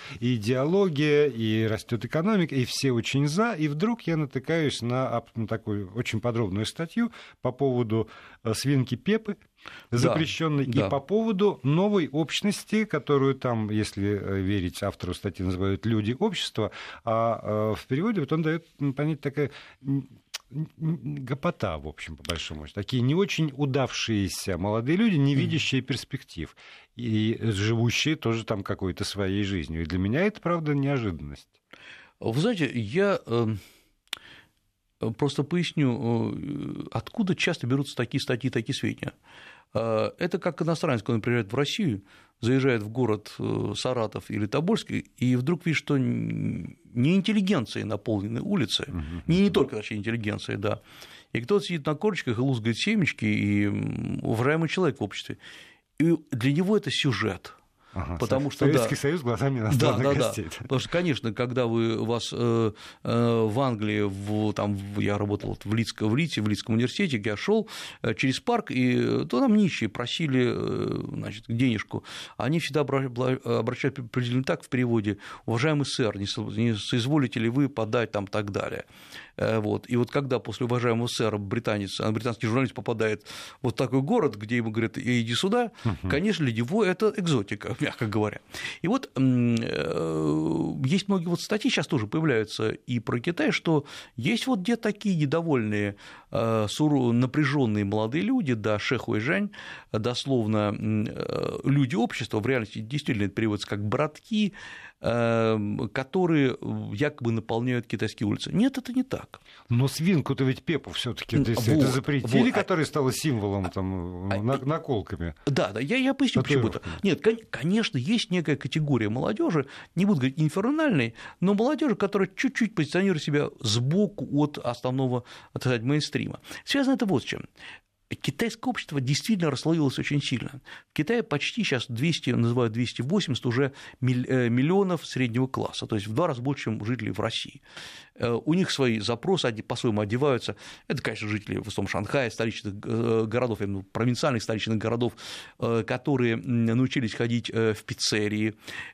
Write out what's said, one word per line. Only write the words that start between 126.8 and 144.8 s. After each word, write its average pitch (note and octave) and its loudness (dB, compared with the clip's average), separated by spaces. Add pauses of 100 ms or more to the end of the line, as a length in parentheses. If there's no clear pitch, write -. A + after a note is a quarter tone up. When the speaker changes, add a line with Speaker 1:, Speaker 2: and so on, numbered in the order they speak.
Speaker 2:
это A#3 2
вот D#3+ 2
с - -14
чем. - -6 (800)
Китайское A#3 -2
общество - -4
действительно D3 2
расслоилось D3+ 2
очень C#3+ 0
сильно. - -4 (300)
В - -20
Китае A#3 2
почти - -2
щас C3 0
двести, C3 0
называют A#2 2
двести A#2 -2
восемьдесят D3+ 0
уже C3 0 (280)
миль-, B2 2
э, B2+ 2
миллионов E3+ 2
среднего B2+ 0
класса, A2+ -6
то A2+ -2
есть G#2 -2
в G#2+ -6
два E3+ 2
раза B2 -4
больше, C3+ -4
чем G#2+ -4
жителей A2 -2
в G2+ -4
России. - -6 (540)
Э, A#2 0
у D#3 4
них F#3+ 2
свои A#2+ 2
запросы, A#2+ 0
они A2 -2
по-своему A2+ 0
одеваются. A#2 0 (320)
Это, C#3 -2
конечно, G#2+ -4
жители G#2 -2
в - -6
основном G2 -2
Шанхая, A2 0
столичных, A2 -4 (100)
э, A2+ 2
городов, A#2 0
я G#2 -2
имею G2 -4
в F#2+ -8
виду, - -20
провинциальных B2 0
столичных A2 -2
городов, A2+ 0 (480)